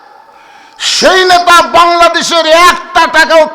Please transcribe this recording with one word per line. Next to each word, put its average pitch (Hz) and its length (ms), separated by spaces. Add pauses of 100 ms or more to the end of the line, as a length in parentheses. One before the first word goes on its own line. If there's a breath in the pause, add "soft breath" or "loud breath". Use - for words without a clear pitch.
(800 loud breath)
সেই 370 460
নেতা 349 380
বাংলাদেশের 339 840
একটা 339 600
টাকাও 311 480